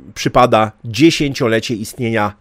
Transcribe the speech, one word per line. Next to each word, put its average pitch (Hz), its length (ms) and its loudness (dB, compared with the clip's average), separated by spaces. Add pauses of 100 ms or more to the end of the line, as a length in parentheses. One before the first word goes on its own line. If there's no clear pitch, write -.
(140)
przypada 120 580 2 (140)
dziesięciolecie 123 880 0
istnienia 110 640 -4